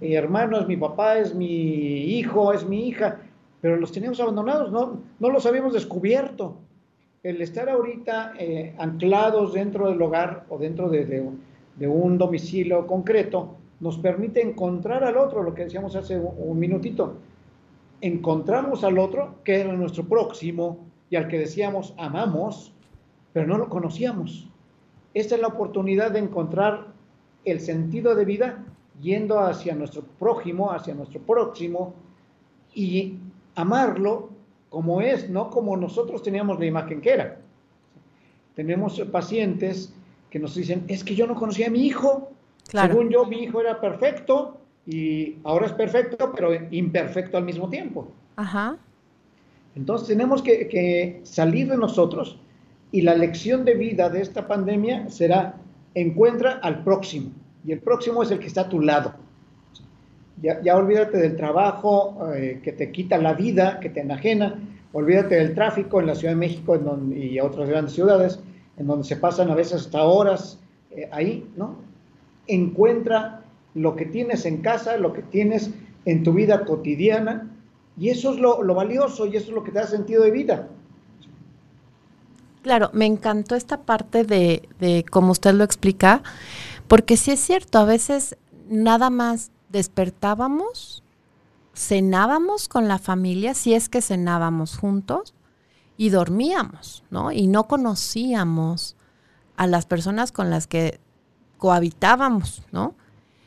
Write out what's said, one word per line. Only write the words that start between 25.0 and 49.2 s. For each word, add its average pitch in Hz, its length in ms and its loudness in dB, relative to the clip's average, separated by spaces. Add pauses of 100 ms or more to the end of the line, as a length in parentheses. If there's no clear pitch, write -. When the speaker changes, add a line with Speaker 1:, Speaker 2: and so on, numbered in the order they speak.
Speaker 1:
Esta 214 220 -2
es 226 80 0
la 226 60 0
oportunidad 196 640 -2
de 214 80 -2
encontrar 190 640 -2 (580)
el 165 160 -2
sentido 165 540 -2
de 208 100 2
vida 196 400 -2 (380)
yendo 208 380 0
hacia 175 340 -2
nuestro 147 280 -10 (160)
prójimo, 196 540 -2
hacia 170 220 -8
nuestro 143 260 -14
próximo, 180 720 -2 (840)
y 190 440 -4 (360)
amarlo 208 760 0 (400)
como 165 300 -2
es, 240 280 0
no 196 220 -4
como 208 260 -2
nosotros 233 460 -4
teníamos 196 380 -4
la 170 60 -2
imagen 156 340 -4
que 226 100 2
era. - 300 -2 (1120)
Tenemos 180 460 -4 (100)
pacientes 190 800 -4 (380)
que - 80 -8
nos 151 160 -8
dicen: 180 320 -4
"Es 196 160 -6
que 208 140 -6
yo 226 100 4
no 233 80 -4
conocía 220 320 -2
a 226 40 0
mi 247 140 2
hijo. 269 460 0 (380)
Speaker 2:
Claro. 196 240 4
Speaker 1:
Según 233 180 4
yo, 240 160 4
mi 226 160 -6
hijo 226 180 -4
era 226 200 -2
perfecto, 269 760 0 (280)
y 156 560 -4
ahora 170 240 2
es 196 60 -6
perfecto, 220 600 0
pero 170 220 0 (160)
imperfecto 175 640 -2
al 180 80 -2
mismo 175 240 -6
tiempo". 233 380 -10 (300)
Speaker 2:
Ajá. 208 400 -6 (1000)